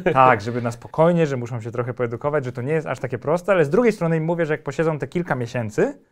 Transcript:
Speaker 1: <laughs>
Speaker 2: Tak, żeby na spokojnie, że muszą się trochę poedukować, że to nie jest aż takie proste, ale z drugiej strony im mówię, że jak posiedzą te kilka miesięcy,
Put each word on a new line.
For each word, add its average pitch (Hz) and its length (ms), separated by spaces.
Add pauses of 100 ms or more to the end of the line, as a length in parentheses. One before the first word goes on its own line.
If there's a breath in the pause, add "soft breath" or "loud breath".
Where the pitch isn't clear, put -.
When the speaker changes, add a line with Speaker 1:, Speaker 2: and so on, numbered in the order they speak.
Speaker 1:
<laughs> 175 100
Speaker 2:
Tak, 127 260
żeby 117 220
na 120 80
spokojnie, 165 560
że 139 100
muszą 120 240
się 113 100
trochę 120 240
poedukować, 127 500
że 123 80
to 123 100
nie 139 100
jest 160 140
aż 135 120
takie 127 200
proste, 170 340
ale 175 120
z 139 60
drugiej 226 220
strony 165 240
im 156 80
mówię, 165 220
że 151 80
jak 147 80
posiedzą 156 360
te 135 80
kilka 175 280
miesięcy, 123 640 (140)